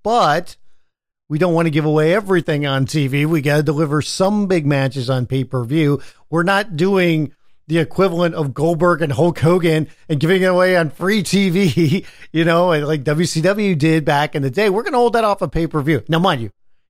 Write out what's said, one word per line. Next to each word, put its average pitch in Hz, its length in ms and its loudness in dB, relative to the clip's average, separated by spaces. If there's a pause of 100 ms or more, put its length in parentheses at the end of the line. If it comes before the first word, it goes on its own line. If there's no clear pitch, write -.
but 180 520 0 (720)
we 151 120 -4
don't 175 160 2
wanna 165 160 2
give 151 120 0
away 156 300 2
everything 180 500 0
on 135 220 0
T 143 220 -2
V. 143 180 -2
We 156 160 0
gotta 147 220 0
deliver 147 400 -2
some 208 420 0
big 180 220 0
matches 135 420 -2
on 127 160 -2
pay-per-view. 135 760 -2 (300)
We're 165 140 0
not 196 340 -2
doing 170 560 0 (340)
the 160 120 0
equivalent 170 560 0
of 143 180 -4
Goldberg 170 480 0
and 147 120 -2
Hulk 160 260 0
Hogan 165 480 2 (200)
and 151 120 -2
giving 180 240 2
it - 20 2
away 185 320 4
on 160 140 0
free 196 320 -2
T 196 260 2
V, 175 560 2 (140)
<laughs> - 120 -20
you 160 140 0
know, 170 220 4
like 151 360 0
W 156 220 0
C 160 160 -2
W 196 320 0
did 160 320 2
back 147 300 0
in 147 80 -2
the 135 80 -2
day. 202 180 0
We're 196 140 0
gonna 311 140 -2
hold 240 160 2
that 233 100 2
off 202 180 0
of 170 100 -4
pay-per-view. 156 560 -2
Now, 160 120 0
mind 170 220 2
you, 110 100 -8 (380)